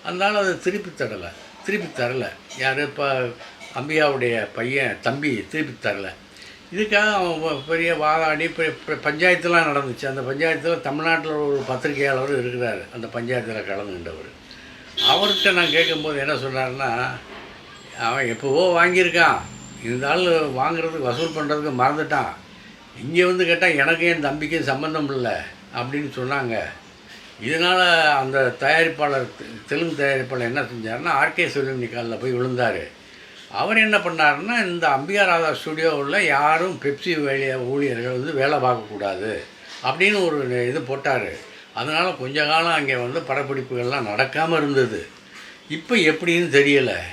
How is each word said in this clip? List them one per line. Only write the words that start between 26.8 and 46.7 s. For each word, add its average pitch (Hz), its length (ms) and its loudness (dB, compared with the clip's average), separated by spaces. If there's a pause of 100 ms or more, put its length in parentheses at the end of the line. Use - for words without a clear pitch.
இதனால 170 680 4
அந்த 131 500 2
தயாரிப்பாளர், 147 680 2
தெ-, 110 420 -14
தெலுங்கு 151 260 -2
தயாரிப்பாளர் 135 460 0
என்ன 120 200 -2
செஞ்சாருன்னா, 117 460 -6
ஆர் 151 280 2
கே 165 140 0
செல்வமணி 131 360 -2
கால்ல 113 360 -6
போய் 127 140 -2
விழுந்தாரு. 123 540 0 (600)
அவர் 165 260 0
என்ன 214 220 4
பண்ணாருன்னா, 170 680 2
இந்த 170 220 0
அம்பிகா 170 360 2
ராதா 165 260 4
ஸ்டுடியோவுல 156 760 0
யாரும் 151 560 2
பெப்சி 147 400 -2
வேலைய-, 135 360 0
ஊழியர்கள் 127 540 -2
வந்து 135 200 -4
வேலை 143 260 2
பார்க்கக்கூடாது 104 800 -2 (460)
அப்படின்னு 190 400 2
ஒரு 127 440 0
இது 147 120 -2
போட்டாரு. 131 500 -2 (440)
அதனால 156 360 -2
கொஞ்ச 143 360 -2
காலம் 165 260 2
அங்கே 139 240 2
வந்து 123 240 -2
படப்பிடிப்புகள்லாம் 131 840 -4
நடக்காம 135 460 0
இருந்தது. 135 540 2 (600)
இப்ப 165 280 -2
எப்படின்னு 170 520 4
தெரியல. 139 460 6 (180)